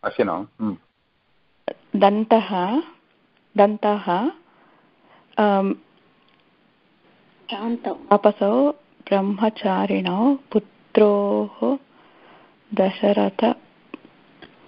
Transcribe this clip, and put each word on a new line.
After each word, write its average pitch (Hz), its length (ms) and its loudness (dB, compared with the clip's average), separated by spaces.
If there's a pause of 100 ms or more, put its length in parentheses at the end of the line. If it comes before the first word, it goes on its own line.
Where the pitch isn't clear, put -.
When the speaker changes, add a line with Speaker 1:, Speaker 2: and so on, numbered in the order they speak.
Speaker 1:
अशिनौ। 101 320 -4
हम्म। 101 400 -8 (1200)
Speaker 2:
दन्तः, 208 840 2 (760)
दन्तः, 208 720 0 (1080)
अम्, 196 360 2 (1800)
Speaker 3:
दान्तौ। 226 420 -6
Speaker 2:
तापसौ 208 760 2
ब्रह्मचारिणौ, 196 1600 -2
पुत्रोः 208 1400 0 (960)
दशरथ, 202 800 0 (1120)